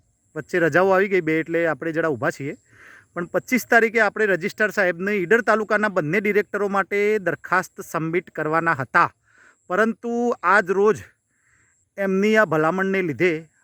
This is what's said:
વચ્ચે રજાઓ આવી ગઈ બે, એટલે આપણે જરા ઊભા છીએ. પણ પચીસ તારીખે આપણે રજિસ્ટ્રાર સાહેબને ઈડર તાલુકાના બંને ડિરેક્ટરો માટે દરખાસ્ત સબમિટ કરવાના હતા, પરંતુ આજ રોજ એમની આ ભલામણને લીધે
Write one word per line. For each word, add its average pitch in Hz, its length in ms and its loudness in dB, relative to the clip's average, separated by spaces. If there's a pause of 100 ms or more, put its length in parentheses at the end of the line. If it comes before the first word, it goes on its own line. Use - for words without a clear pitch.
(360)
વચ્ચે 156 240 -4
રજાઓ 165 300 2
આવી 190 180 2
ગઈ 185 140 0
બે, 160 180 0
એટલે 165 280 -2
આપણે 156 240 -4
જરા 160 180 -2
ઊભા 139 200 -2
છીએ. 156 280 -10 (560)
પણ 175 120 -6
પચીસ - 400 -2
તારીખે 226 340 2
આપણે 214 260 0
રજિસ્ટ્રાર 190 460 -2
સાહેબને 185 400 -2
ઈડર 208 300 2
તાલુકાના 214 460 0
બંને 175 320 0
ડિરેક્ટરો 202 480 -2
માટે 202 520 -2
દરખાસ્ત 175 640 -4
સબમિટ 165 480 -4
કરવાના 160 440 -2
હતા, 139 400 0 (540)
પરંતુ 233 760 0
આજ 185 280 4
રોજ 196 260 2 (1000)
એમની 196 380 0
આ 220 100 6
ભલામણને 185 560 0
લીધે 160 480 -2 (140)